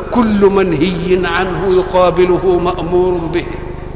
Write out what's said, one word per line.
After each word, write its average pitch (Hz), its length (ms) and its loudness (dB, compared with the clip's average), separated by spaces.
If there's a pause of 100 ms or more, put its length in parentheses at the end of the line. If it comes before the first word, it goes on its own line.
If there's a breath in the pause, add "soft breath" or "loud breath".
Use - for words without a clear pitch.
(120)
"كل 208 400 4
منهي 180 760 0
عنه 180 500 -2
يقابله 180 800 2
مأمور 180 540 0
به، 165 320 -4 (500)